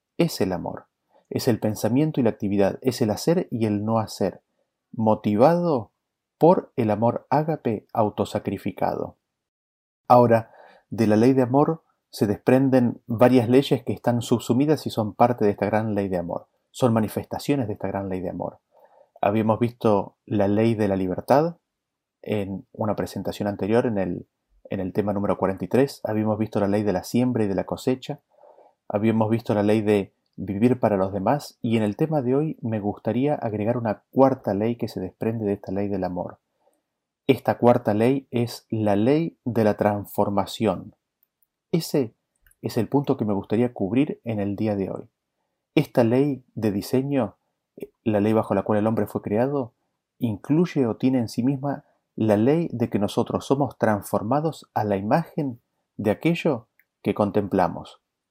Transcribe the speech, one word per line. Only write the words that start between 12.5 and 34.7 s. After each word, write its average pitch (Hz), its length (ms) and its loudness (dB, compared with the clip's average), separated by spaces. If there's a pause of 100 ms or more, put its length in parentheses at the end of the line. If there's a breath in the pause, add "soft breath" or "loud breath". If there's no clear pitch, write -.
varias 120 420 4
leyes 135 340 2
que 107 100 -6
están 120 280 -2
subsumidas 131 640 0
y 113 40 -4
son 107 260 -6
parte 120 280 2
de 104 80 4
esta 98 140 -2
gran 107 300 -2
ley 98 120 -2
de 92 100 -2
amor. - 300 -8 (240)
Son 120 220 2
manifestaciones 110 760 -2
de 104 60 -6
esta 98 140 -8
gran 98 200 -6
ley 92 140 -6
de 90 80 -6
amor. 90 300 -10 (640 soft breath)
Habíamos 107 380 2
visto 113 680 0
la 101 220 0
ley 110 280 2
de 104 120 0
la 95 80 0
libertad 123 640 0 (640)
en 98 500 -6
una 107 240 -2
presentación 98 520 -6
anterior, 104 380 0
en 110 120 -2
el, 92 300 -4 (420)
en 101 100 -6
el 92 140 -6
tema 104 200 -2
número 98 240 -2
cuarenta 95 280 -4
y - 20 -10
tres. 135 360 0
Habíamos 107 340 -2
visto 110 220 -4
la 101 80 0
ley 104 160 0
de 101 100 0
la 90 100 -4
siembra 120 400 -2
y 101 40 -2
de 98 80 -2
la 90 100 -2
cosecha. 131 540 -6 (680 soft breath)
Habíamos 110 420 0
visto 117 240 -2
la 104 100 2
ley 107 180 2
de 101 320 0 (240)
vivir 104 420 0
para 104 180 2
los 95 140 0
demás. 107 500 -4
Y 113 160 0
en 110 60 2
el 104 120 -2
tema 156 260 -2
de 123 140 0
hoy 151 260 -2
me 110 180 -4
gustaría 113 560 -2
agregar 107 420 -4
una 113 340 -4
cuarta 123 420 2
ley 113 220 -2